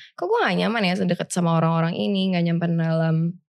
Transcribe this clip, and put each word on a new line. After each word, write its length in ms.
"Kok 80
gue 160
gak 160
nyaman 260
ya 140
sedekat 340
sama 240
orang-orang 400
ini, 380
gak 160
nyaman 260
dalam 420